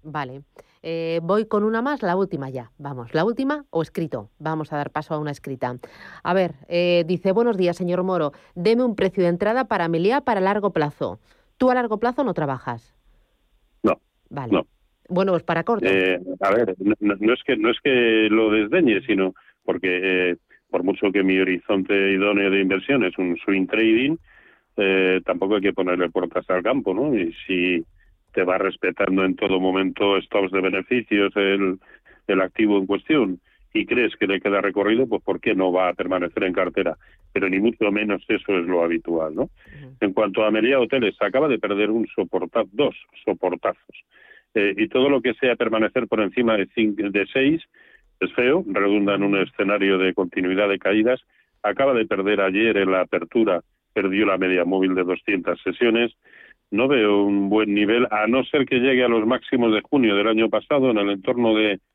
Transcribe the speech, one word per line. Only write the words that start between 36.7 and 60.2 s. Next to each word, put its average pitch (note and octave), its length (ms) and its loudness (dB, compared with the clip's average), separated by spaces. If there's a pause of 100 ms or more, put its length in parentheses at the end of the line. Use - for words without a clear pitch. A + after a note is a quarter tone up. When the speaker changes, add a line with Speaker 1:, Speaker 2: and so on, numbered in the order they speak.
Speaker 2:
Pero F#2+ 160 -2
ni F#2+ 120 0
mucho A2 320 0
menos G#2 360 -2
eso G2+ 320 -2
es E2+ 60 -2
lo F2 180 0
habitual, E2 520 -2
¿no? A#2 80 -2
Speaker 1:
Ujú. - 580 -14
Speaker 2:
En G2+ 100 0
cuanto G#2+ 320 0
a G#2+ 80 2
Meliá A#2+ 300 2
Hoteles, A#2 400 0
acaba C3 260 0
de B2 120 0
perder G#2 320 -2
un A2+ 160 0
soporta-, F#2+ 680 -4
dos C3+ 220 -2 (280)
soportazos. - 800 -6 (500)
Eh, G2+ 240 0
y G#2+ 120 0
todo C3 200 2
lo C3+ 120 2
que A#2+ 140 -2
sea B2 200 0
permanecer A2 520 -2
por G#2+ 120 -2
encima A2 380 0
de F#2+ 180 -2
cin-, G#2+ 200 0
de G2+ 360 -2
seis C#3+ 300 0 (580)
es F#2 140 -4
feo, D3 340 2
redunda G2+ 480 2
en G2 80 -2
un G2+ 140 0
escenario G2 600 0
de F#2 160 0
continuidad F#2 560 0
de G2 100 -2
caídas. A2 420 2 (420)
Acaba C3+ 300 2
de A2+ 120 2
perder G2+ 360 0
ayer G2 360 2
en F#2+ 140 2
la F#2 100 2
apertura, F2 600 0 (320)
perdió G2 320 0
la F#2+ 120 0
media F#2 260 0
móvil F#2 320 0
de F#2 80 0
doscientas F2+ 580 -4
sesiones. A#2 520 0 (580)
No A2+ 160 0
veo G#2+ 360 4
un G2+ 260 0
buen G#2 260 2
nivel, A2 360 2
a G#2+ 160 0
no B2 180 2
ser C#3 200 0
que C3 140 -2
llegue B2+ 240 2
a A#2+ 60 2
los A2+ 180 2
máximos A#2+ 460 0
de G#2 80 2
junio A#2 340 2
del G2+ 140 2